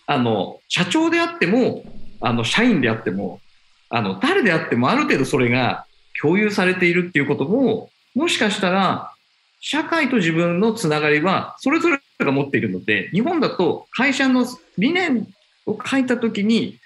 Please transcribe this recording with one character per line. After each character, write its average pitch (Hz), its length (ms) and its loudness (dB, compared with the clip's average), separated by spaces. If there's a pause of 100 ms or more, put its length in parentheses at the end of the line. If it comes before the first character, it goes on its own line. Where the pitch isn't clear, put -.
あ 143 100 0
の、 107 500 0
社 - 160 0
長 320 260 2
で 339 120 2
あ - 20 2
っ 339 140 -6
て 165 100 0
も、 208 380 0 (340)
あ 120 140 0
の、 117 100 0
社 190 200 2
員 220 180 4
で 120 80 2
あ 113 60 2
っ - 80 -10
て - 80 -2
も、 95 280 -6 (480)
あ - 140 -2
の、 190 180 -4
誰 349 240 2
で 202 80 4
あ 160 60 4
っ 156 100 -4
て - 80 -2
も 123 140 2
あ 202 60 2
る 294 80 2
程 156 160 0
度 135 40 2
そ 127 140 -2
れ 123 120 2
が 120 360 0 (360)
共 160 160 2
有 214 140 0
さ 185 140 0
れ 185 100 2
て 180 120 0
い 175 60 4
る 175 140 0
っ - 40 -12
て 151 80 0
い - 20 2
う 135 60 -2
こ 143 100 0
と 143 80 -2
も、 233 440 0 (240)
も 311 140 0
し 339 100 -2
か 214 140 2
し - 80 -4
た 180 120 0
ら、 185 420 0 (480)
社 302 240 -4
会 311 240 0
と 262 80 2
自 165 160 0
分 175 260 0
の 220 140 2
つ 180 160 -2
な 151 100 0
が 151 100 2
り 151 120 2
は 160 380 -2
そ 269 120 0
れ 320 80 2
ぞ 339 100 2
れ 277 100 0 (200)
が 139 140 0
持 139 100 2
っ 139 80 -10
て 123 60 2
い 107 40 0
る 107 80 0
の 92 140 -6
で、 104 280 -2
日 180 100 0
本 330 180 0
だ 226 100 0
と 170 420 -2
会 269 220 0
社 269 140 0
の 254 180 2 (320)
理 226 140 2
念 330 360 -2 (380)
を 208 160 -4
書 - 160 -2
い 262 80 2
た 247 120 0
時 220 260 -2
に、 214 420 0